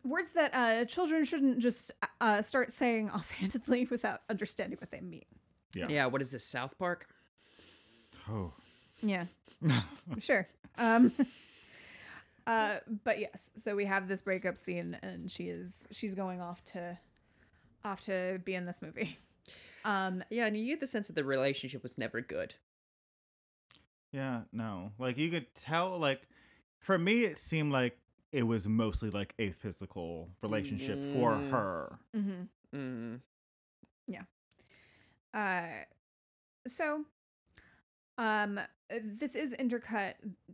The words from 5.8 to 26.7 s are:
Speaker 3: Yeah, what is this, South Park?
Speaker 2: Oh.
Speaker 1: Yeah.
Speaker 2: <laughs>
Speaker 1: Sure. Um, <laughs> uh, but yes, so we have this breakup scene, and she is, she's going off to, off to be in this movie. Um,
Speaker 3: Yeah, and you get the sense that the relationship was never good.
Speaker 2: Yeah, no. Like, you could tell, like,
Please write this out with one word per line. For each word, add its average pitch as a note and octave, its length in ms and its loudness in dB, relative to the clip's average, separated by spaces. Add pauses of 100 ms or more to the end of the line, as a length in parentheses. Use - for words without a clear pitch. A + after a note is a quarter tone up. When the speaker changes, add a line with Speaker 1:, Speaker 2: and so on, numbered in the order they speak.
Speaker 3:
Yeah, C#3+ 180 4
what C3 160 2
is B2+ 80 -2
this, B2+ 140 -4
South B2+ 340 -4
Park? F3 300 -2 (1200)
Speaker 2:
Oh. F#2+ 220 -4 (500)
Speaker 1:
Yeah. F#3+ 220 0 (360)
Speaker 2:
<laughs> D#3 140 6 (460)
Speaker 1:
Sure. G3+ 260 2 (300)
Um, A#3 360 8 (680)
<laughs> - 640 -20
uh, A3 320 2 (260)
but A3 140 4
yes, - 380 -6
so G#3+ 200 -2
we G3+ 100 2
have G3 220 2
this F#3+ 140 -2
breakup F#3 340 0
scene, F3 460 -4
and F3+ 280 -8
she F3 180 -6
is, F3+ 420 -8
she's G3+ 240 -6
going F#3 260 -4
off F3 260 -10
to, F3 320 -8 (880)
off G3 180 -6
to F#3 420 -2
be F#3+ 100 -2
in F3+ 120 -2
this F3 160 -8
movie. - 360 -6 (680)
Um, F#3+ 460 0
Speaker 3:
Yeah, A#3 160 2
and G#3+ 100 0
you A3 100 0
get D#4 140 -2
the C#4 60 -4
sense G#3+ 200 -2
that - 100 -12
the D3 80 2
relationship C3+ 580 0
was - 160 -10
never A2+ 220 -2
good. - 340 -4 (1600)
Speaker 2:
Yeah, C3+ 300 -2 (100)
no. G#2 460 -6
Like, B2+ 200 -2
you D#3+ 120 2
could E3 240 -4
tell, F3 440 0
like, C#3 240 2 (580)